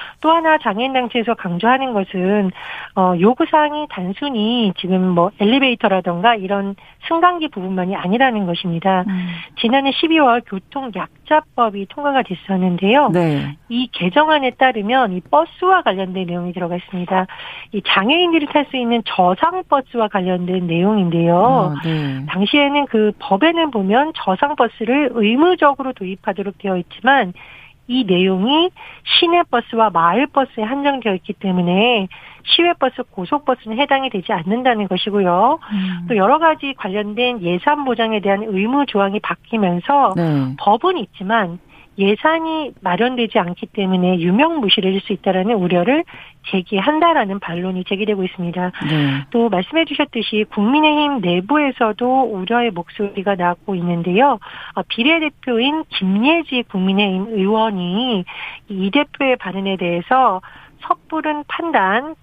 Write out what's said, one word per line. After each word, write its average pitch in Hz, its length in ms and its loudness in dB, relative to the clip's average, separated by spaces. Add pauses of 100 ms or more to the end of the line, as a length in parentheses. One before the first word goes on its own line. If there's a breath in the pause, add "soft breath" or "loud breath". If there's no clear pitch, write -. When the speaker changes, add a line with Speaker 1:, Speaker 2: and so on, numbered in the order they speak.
(220 loud breath)
Speaker 1:
또 311 100 2
하나 320 260 4
장애인 247 360 -2
단체에서 240 400 -2
강조하는 233 600 0
것은, 190 580 0 (440 loud breath)
어, 185 240 2
요구사항이 294 680 2
단순히 214 880 -2
지금 185 300 0
뭐 175 320 4
엘리베이터라던가 214 960 2
이런 196 400 -4 (320 soft breath)
승강기 330 420 2
부분만이 185 460 -4
아니라는 208 500 0
것입니다. 175 640 0
Speaker 2:
음. 185 200 -4 (320 loud breath)
Speaker 1:
지난해 269 320 0
십이월 269 540 2
교통약자법이 208 1400 -4
통과가 285 340 -2
됐었는데요. 190 880 0
Speaker 2:
네. 151 480 0 (120)
Speaker 1:
이 240 220 -2
개정안에 277 600 0
따르면 240 640 0
이 180 80 -4
버스와 359 600 2
관련된 190 460 -2
내용이 175 260 -6
들어가 175 220 -4
있습니다. 185 500 -4 (460 loud breath)
이 202 140 -4
장애인들이 320 640 2
탈 302 220 2
수 269 80 -6
있는 233 280 0
저상 311 640 2
버스와 254 400 0
관련된 180 600 -2
내용인데요. 175 1080 2
Speaker 2:
아, 143 80 -8
네. 147 440 -2
Speaker 1:
당시에는 277 580 2
그 214 320 2
법에는 320 540 0
보면 233 440 0
저상 285 400 -2
버스를 254 580 0
의무적으로 269 800 2
도입하도록 190 680 -6
되어 190 180 -2
있지만 214 560 0 (540 loud breath)
이 247 180 0
내용이 190 640 2 (340 loud breath)
시내 349 460 2
버스와 226 400 0
마을 175 380 2
버스에 254 360 -2
한정되어 262 520 -2
있기 196 180 -8
때문에 190 760 0 (360 loud breath)
시외 349 300 2
버스, 262 380 -4
고속 233 340 -4
버스는 220 340 -4
해당이 269 300 0
되지 196 220 -6
않는다는 214 560 0
것이고요. 196 760 2
Speaker 2:
음. 185 460 -4
Speaker 1:
또 247 80 0
여러 214 240 4
가지 311 360 0
관련된 208 640 -4
예산 180 420 0
보장에 226 360 0
대한 196 240 0
의무 226 420 0
조항이 196 340 0
바뀌면서 208 960 0
Speaker 2:
네. 143 420 0
Speaker 1:
법은 330 400 2
있지만 190 640 -4 (380 soft breath)
예산이 311 720 0 (100)
마련되지 226 560 0
않기 180 300 -4
때문에 185 520 0
유명무실해질 196 800 2
수 - 120 -6
있다라는 190 420 0
우려를 185 500 2 (420 loud breath)
제기한다라는 220 920 0
반론이 180 440 -6
제기되고 202 400 -2
있습니다. 180 480 -4 (180)
Speaker 2:
네. 143 400 0
Speaker 1:
또 233 200 2
말씀해 208 360 0
주셨듯이 233 640 -2
국민의힘 294 720 2
내부에서도 240 1040 0
우려의 226 480 -2
목소리가 202 640 -4
나오고 175 400 -2
있는데요. 180 640 2 (360 loud breath)
어, 202 120 -4
비례대표인 294 1040 0
김예지 247 800 0
국민의힘 190 560 0 (100)
의원이 202 880 0 (460 loud breath)
이 196 220 -4
대표의 277 440 0
발언에 196 400 -6
대해서 185 640 0 (460 loud breath)
섣부른 302 600 -4
판단 269 760 -2